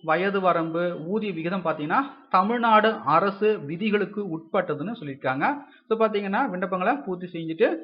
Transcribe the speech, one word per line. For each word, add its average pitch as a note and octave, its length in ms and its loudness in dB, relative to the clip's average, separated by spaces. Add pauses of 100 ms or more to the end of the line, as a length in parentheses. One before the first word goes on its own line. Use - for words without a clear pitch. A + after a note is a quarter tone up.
வயது F#3 360 0
வரம்பு, E3+ 420 2 (220)
ஊதிய G#3 280 -2
விகிதம் E3+ 320 -4
பார்த்தீங்கன்னா, D#3+ 320 -2 (340)
தமிழ்நாடு A3 580 4 (160)
அரசு G3 440 4 (160)
விதிகளுக்கு G3+ 640 -2
உட்பட்டதுன்னு D#3+ 640 -4
சொல்லியிருக்காங்க. C#3 500 -2 (380)
So A3+ 120 0
பார்த்தீங்கன்னா, G#3 540 0
விண்ணப்பங்களை F#3 520 0
பூர்த்தி F3+ 260 -6
செஞ்சுட்டு E3 400 0 (160)